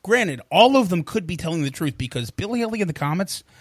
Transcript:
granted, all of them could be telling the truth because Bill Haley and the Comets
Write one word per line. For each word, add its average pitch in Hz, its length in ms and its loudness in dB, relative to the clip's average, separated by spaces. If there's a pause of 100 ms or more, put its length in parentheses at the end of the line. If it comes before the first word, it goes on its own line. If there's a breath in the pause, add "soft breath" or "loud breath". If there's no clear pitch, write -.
granted, 190 380 0 (100)
all 233 260 6
of 233 140 4
them 175 140 2
could 190 220 -4
be 170 100 -4
telling 160 260 -4
the 139 80 -2
truth 143 260 -4
because 120 340 -6
Bill 202 240 -6
Haley 220 280 -4
and 170 80 0
the 143 40 -4
Comets 165 480 -4 (180 soft breath)